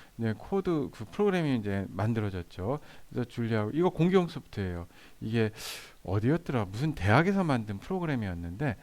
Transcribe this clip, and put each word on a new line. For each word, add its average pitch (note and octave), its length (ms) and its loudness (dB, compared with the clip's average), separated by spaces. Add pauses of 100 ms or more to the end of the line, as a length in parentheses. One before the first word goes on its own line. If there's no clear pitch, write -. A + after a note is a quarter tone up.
(160)
이제 A2+ 200 0
코드, F3 560 0
그 - 120 -10
프로그램이 F3+ 520 2
이제 G2 340 0
만들어졌죠. G#2 880 -2 (280)
그래서 B2 200 -2
줄리아, A2+ 440 0
이거 E3+ 180 4
공경 F3 360 4
소프트예요. F#2 600 -6 (340)
이게 A2 300 2 (520)
어디였더라? A2+ 640 0
무슨 B2+ 280 -2
대학에서 F3 500 4
만든 A2 340 -2
프로그램이었는데, A2+ 1040 -4